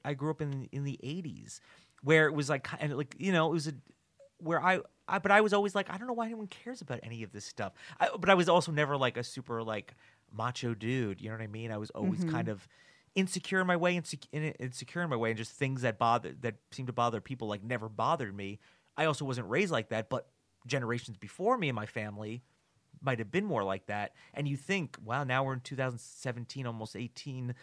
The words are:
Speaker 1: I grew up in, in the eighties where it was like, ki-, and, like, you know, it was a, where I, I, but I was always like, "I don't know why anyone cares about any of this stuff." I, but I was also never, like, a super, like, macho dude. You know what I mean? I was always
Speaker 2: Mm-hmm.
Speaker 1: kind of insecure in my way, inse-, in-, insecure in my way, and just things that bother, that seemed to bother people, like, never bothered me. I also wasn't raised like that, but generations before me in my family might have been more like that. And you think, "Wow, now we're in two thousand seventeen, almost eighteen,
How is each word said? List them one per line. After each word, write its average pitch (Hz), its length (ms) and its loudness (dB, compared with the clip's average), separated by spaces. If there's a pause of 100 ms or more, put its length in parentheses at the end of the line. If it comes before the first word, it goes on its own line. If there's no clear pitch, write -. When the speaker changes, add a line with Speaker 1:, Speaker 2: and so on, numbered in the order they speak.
Speaker 1:
I 143 120 -2
grew 147 160 -2
up 156 100 -4
in, 139 300 -4
in 139 120 -4
the 139 200 -4
eighties 147 580 -10 (400)
where 156 260 8
it 147 60 2
was 147 160 0
like, 143 180 0
ki-, - 120 -8
and, 147 180 -2
like, 143 220 -4
you 185 120 0
know, 165 160 6
it 151 60 2
was 156 140 0
a, 156 60 -4 (680)
where 160 240 0
I, 185 160 6 (280)
I, 190 120 2
but 196 120 4
I 208 100 10
was 208 120 4
always 202 220 4
like, 196 160 0
"I 185 80 -6
don't 240 80 -10
know 247 60 -2
why 233 120 -2
anyone 220 220 -8
cares - 340 -12
about 131 220 -8
any 117 180 -10
of 104 120 -10
this 101 120 -12
stuff." - 280 -6 (260)
I, 170 180 4
but 175 140 2
I - 40 12
was 180 140 6
also 170 220 6
never, 143 260 2
like, 127 200 2
a 120 60 -2
super, 120 380 -6
like, 110 320 -6 (380)
macho 117 420 -2
dude. 110 480 -2
You 107 80 -8
know 110 60 -8
what 110 80 -8
I 107 40 -8
mean? 110 240 -8
I 107 60 -4
was 107 140 -6
always 180 300 -2
Speaker 2:
Mm-hmm. 165 100 0
Speaker 1:
kind 117 180 -2
of 101 180 -6 (480)
insecure 190 460 0
in 185 40 2
my 180 100 4
way, 180 200 4
inse-, 156 360 -6
in-, 156 280 -2
insecure 127 420 -6
in 170 80 -2
my 131 60 0
way, 113 160 2
and 110 80 0
just 113 140 -6
things 131 280 -2
that 120 160 0
bother, 117 440 4
that 117 120 -2 (180)
seemed 131 140 -8
to 123 80 -6
bother 117 260 2
people, 120 280 -8
like, 104 160 -4
never 113 260 -4
bothered 113 460 0
me. 101 240 -8 (360)
I 151 100 2
also 151 200 0
wasn't 123 240 -4
raised 170 220 2
like 120 180 0
that, 113 200 -2
but - 180 -4 (400)
generations 120 500 -2
before 196 400 -2
me 165 120 0
in 123 60 -2
my 107 100 -4
family 107 560 -8 (580)
might 127 200 0
have 104 120 -4
been 196 140 2
more 127 180 2
like 98 240 -2
that. 104 280 -4 (180)
And 147 140 -2
you 139 100 0
think, 180 460 -2
"Wow, 123 200 -2
now 131 200 2
we're 135 100 -2
in 127 60 -4
two 127 160 -10
thousand 127 240 -2
seventeen, 123 640 -8
almost 110 300 -6
eighteen, 123 680 -8